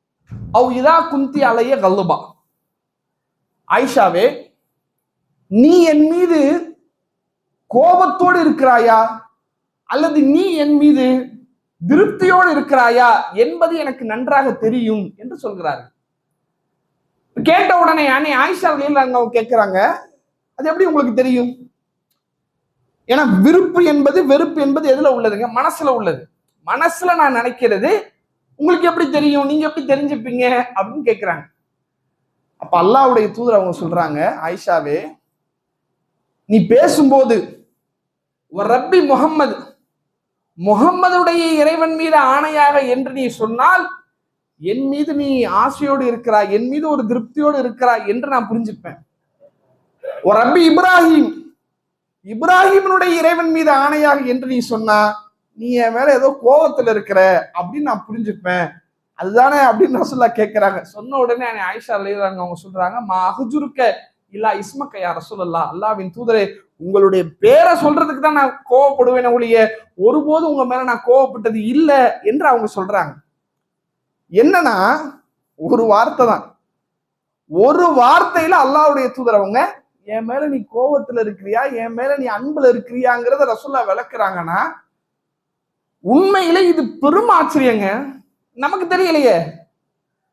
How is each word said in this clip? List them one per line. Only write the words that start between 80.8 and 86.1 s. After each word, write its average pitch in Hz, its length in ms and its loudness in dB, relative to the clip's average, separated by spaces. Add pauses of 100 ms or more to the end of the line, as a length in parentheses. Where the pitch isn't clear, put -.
இருக்கிறியா, 214 540 -4
என் 226 180 -8
மேல 262 240 -4
நீ 262 100 -6
அன்புல 269 380 -4
இருக்கிறியாங்கிறத 247 800 0
ரசூலுல்லாஹ் 240 420 -4
விளக்குறாங்கன்னா 190 720 -6 (1400)
உண்மையிலே 359 680 2